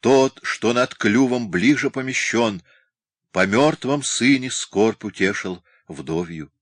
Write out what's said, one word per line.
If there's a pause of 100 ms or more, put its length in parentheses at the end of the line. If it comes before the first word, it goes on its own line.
тот,
что
над
клювом
ближе
помещён, (720)
по
мёртвом
сыне
скорбь
утешил (240)
вдовью.